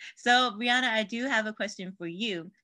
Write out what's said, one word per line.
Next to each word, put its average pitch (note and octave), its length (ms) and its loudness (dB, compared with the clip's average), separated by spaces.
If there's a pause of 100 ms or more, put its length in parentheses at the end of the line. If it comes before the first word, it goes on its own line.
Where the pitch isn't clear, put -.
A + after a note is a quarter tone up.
(160)
So, B3 360 4
Brianna, A#3+ 380 0
I A3 120 2
do A#3 240 -4
have A3+ 200 0
a G#3+ 60 -6
question G3 440 -8
for F3 100 -10
you. F3+ 440 -6 (140)